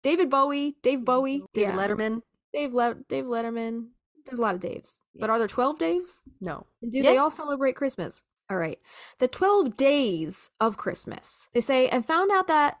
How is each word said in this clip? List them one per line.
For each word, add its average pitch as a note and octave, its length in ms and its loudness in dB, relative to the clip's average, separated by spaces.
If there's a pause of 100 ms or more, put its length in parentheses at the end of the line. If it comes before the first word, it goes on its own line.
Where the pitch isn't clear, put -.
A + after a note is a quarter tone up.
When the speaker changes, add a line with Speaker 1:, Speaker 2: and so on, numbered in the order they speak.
Speaker 1:
David D#4+ 280 2
Bowie, C#4+ 520 2
Dave B3+ 220 0
Bowie. C4+ 400 0 (100)
Speaker 2:
David G3+ 200 0
Speaker 1:
Yeah. - 20 -2
Speaker 2:
Letterman. G#3+ 460 -2 (300)
Speaker 1:
Dave C#4 220 -4
Le-, A#3+ 220 0 (120)
Dave C4+ 180 -4
Letterman. A#3 640 -6 (380)
There's B3+ 120 -8
a A#3 40 0
lot G#3 120 0
of F#3 60 -6
Daves. - 400 -12 (140)
But G#3+ 140 -6
Speaker 2:
Yeah. A3 60 2
Speaker 1:
are A#3 40 2
there A3 100 0
twelve C#4 300 0
Daves? F4 440 -4 (180)
Speaker 2:
No. E3+ 260 -10 (160)
Speaker 1:
And A#3 100 -8
do B3+ 60 -2
Speaker 2:
Yeah. C4+ 120 6
Speaker 1:
they B3+ 80 6
all D4 120 2
celebrate C#4 460 -2
Christmas? - 460 -6 (280)
All F#3+ 60 -2
right. E3 220 -4 (400)
The B3+ 100 2
twelve F#4+ 480 2
days A3+ 760 2 (100)
of G#3+ 160 0
Christmas. - 760 -8
They A#3+ 60 4
say, B3+ 280 2
and A#3+ 160 0
found F#4 280 2
out F#4 160 2
that D4 320 2